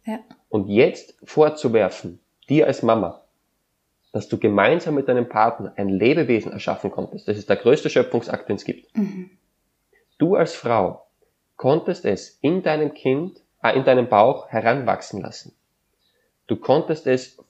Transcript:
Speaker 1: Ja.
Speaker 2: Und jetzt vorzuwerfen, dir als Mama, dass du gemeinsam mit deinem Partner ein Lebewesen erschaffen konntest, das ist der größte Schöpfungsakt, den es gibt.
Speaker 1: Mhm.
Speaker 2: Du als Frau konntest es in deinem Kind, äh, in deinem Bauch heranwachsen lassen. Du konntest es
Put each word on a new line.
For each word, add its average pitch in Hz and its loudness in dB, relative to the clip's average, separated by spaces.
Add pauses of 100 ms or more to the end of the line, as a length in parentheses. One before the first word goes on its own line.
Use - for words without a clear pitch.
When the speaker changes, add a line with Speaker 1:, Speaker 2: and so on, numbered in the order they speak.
Speaker 1:
Ja. 220 -8 (300)
Speaker 2:
Und 98 -2
jetzt 120 0
vorzuwerfen, 113 0 (300)
dir 147 4
als - -2
Mama, 113 0 (920)
dass 104 -6
du - -4
gemeinsam 117 2
mit 139 -2
deinem 123 0
Partner 110 -2
ein 101 -4
Lebewesen 120 0
erschaffen - -6
konntest, - -10
das 104 -2
ist 98 -14
der 98 2
größte - 2
Schöpfungsakt, - -2
den 104 -2
es - -12
gibt. - -10
Speaker 1:
Mhm. 190 -4 (880)
Speaker 2:
Du 170 2
als - 0
Frau 110 -2 (500)
konntest - 0
es - -4
in 180 0
deinem 156 -2
Kind, 143 -4 (220)
äh, 117 2
in 135 0
deinem 127 4
Bauch 113 4
heranwachsen 113 -2
lassen. - -16 (960)
Du 113 -2
konntest 156 0
es 127 -2 (120)